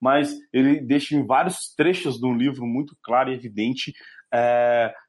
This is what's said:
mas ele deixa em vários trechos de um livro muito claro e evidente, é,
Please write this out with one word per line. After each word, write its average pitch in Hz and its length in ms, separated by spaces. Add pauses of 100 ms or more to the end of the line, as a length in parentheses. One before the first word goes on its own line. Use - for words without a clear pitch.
mas 143 360 (160)
ele 139 300
deixa 139 340
em 139 100
vários 170 480
trechos 156 440
de 123 80
um 120 100
livro 127 300
muito 135 360
claro 131 280
e 131 40
evidente, 120 600 (380)
é, 120 600 (160)